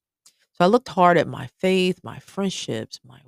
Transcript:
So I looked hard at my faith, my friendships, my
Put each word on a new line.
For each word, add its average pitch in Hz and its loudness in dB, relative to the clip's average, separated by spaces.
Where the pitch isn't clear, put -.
So - 0
I - 4
looked 226 2
hard 175 4
at 143 2
my 127 -10
faith, 185 0
my 117 -16
friendships, - -8
my 127 -20